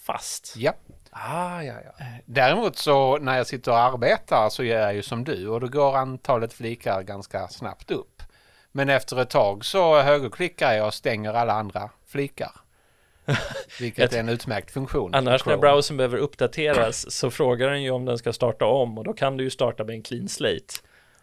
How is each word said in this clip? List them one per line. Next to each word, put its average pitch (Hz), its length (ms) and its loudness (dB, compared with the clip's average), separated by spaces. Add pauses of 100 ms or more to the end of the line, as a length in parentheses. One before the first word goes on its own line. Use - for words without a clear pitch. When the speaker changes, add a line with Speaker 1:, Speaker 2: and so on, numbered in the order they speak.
Speaker 1:
fast? - 520 -10
Speaker 2:
Ja. 135 160 0 (440)
Speaker 1:
Ah, 170 460 -6
ja, 127 100 -10 (120)
ja. - 40 -20 (160)
Speaker 2:
Eh, - 0 - (200)
däremot 147 520 2
så 139 400 4
när 131 200 0
jag 123 100 0
sitter 131 240 -4
och 117 80 6
arbetar 123 680 2
så 131 140 -6
gör 113 180 2
jag 104 140 2
ju 101 60 -4
som 117 220 -6
du, 104 240 -6
och 113 140 -2
då 127 60 -4
går 135 300 2
antalet 131 560 -2
flikar 113 500 -4
ganska 98 440 -10
snabbt - 440 -12
upp. - 300 -8 (500)
Men 139 180 -2
efter 127 320 2
ett 123 80 -2
tag 101 360 2
så 165 360 6
högerklickar 143 720 2
jag 107 140 2
och 107 60 -4
stänger 107 400 -4
alla 117 200 2
andra 104 360 -6 (180)
flikar. - 440 -6 (760)
Speaker 1:
<laughs> - 540 -6
Speaker 2:
Vilket 120 260 -2
Speaker 1:
Ett 120 80 0
Speaker 2:
är 120 60 0
en 113 100 -4
utmärkt 117 420 -4
funktion 135 440 -2
Speaker 1:
Annars 131 280 2
Speaker 2:
för - 60 -2
Speaker 1:
när 147 80 4
Speaker 2:
Chrome. - 40 0 (100)
Speaker 1:
browsern 143 260 2
behöver 127 200 0
uppdateras 127 960 0
så - 200 -2
frågar 127 380 2
den 139 140 -2
ju 131 80 -2
om 127 140 -2
den 123 120 -2
ska 117 160 -4
starta 120 320 0
om, 117 320 2
och 110 60 -10
då 208 100 -6
kan 135 240 -2
du 131 60 -2
ju 131 60 -2
starta 117 340 -2
med 113 120 -10
en 110 80 -12
clean 127 240 -8
slate. - 460 -4 (500)